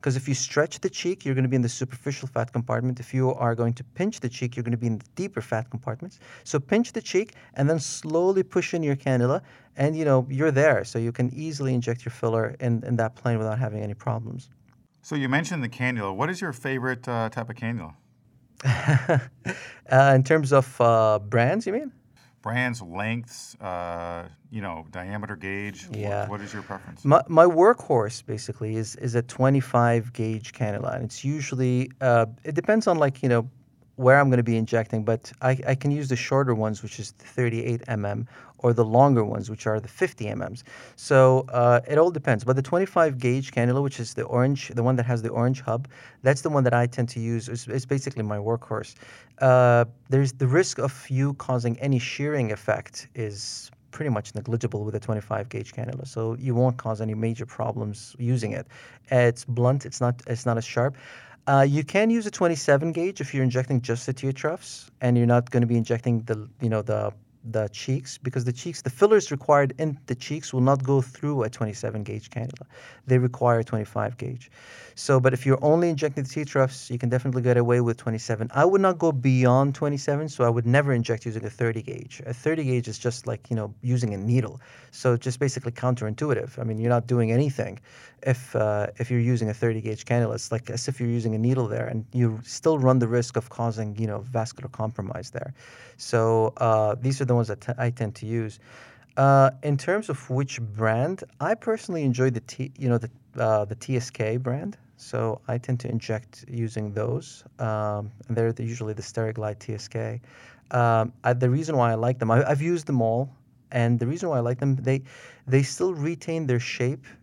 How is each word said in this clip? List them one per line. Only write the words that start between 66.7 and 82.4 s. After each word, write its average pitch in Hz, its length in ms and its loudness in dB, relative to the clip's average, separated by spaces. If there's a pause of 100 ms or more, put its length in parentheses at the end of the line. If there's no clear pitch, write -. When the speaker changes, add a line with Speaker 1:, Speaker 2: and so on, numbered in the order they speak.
Speaker 1:
the, 107 280 -2 (380)
the 110 200 -2
cheeks, - 500 -6
because 123 240 -4
the 123 100 -2
cheeks, - 300 -10
the - 60 -4
fillers 208 420 4
required 143 480 4
in 156 260 -2
the 127 80 -4
cheeks 143 400 -8
will 131 80 2
not 135 220 4
go 135 180 4
through 143 400 -4
a 110 80 0
twenty-seven 110 540 -6
gauge 104 260 -10
cannula. 117 380 -10 (400)
They 127 100 6
require 123 420 2
a 110 40 -2
twenty-five 110 540 -4
gauge. 127 340 -10 (420)
So, 135 260 2
but 127 140 4
if 127 120 -4
you're 135 180 2
only 165 260 4
injecting 147 360 -2
the 131 40 -12
tear 151 140 -6
troughs, 135 480 -2
you 120 80 -4
can 120 100 0
definitely 127 320 0
get 123 160 4
away 120 240 4
with 117 160 0
twenty-seven. 110 560 -4
I 143 120 4
would 196 160 4
not 180 180 2
go 165 120 2
beyond 131 600 4
twenty-seven, 147 560 -2
so 131 140 -2
I 120 60 6
would 117 180 0
never 139 260 4
inject 117 320 -2
using 107 200 -8
a 104 40 -6
thirty 113 320 -4
gauge. - 460 -14
A 123 60 -6
thirty 156 320 -2